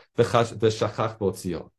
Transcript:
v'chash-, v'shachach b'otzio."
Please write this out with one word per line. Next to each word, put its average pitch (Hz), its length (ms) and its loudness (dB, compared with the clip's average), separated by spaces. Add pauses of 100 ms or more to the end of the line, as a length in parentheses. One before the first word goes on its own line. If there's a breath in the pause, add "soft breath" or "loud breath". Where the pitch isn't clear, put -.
(180 soft breath)
v'chash-, 117 400 2
v'shachach 110 600 0
b'otzio." 90 600 -4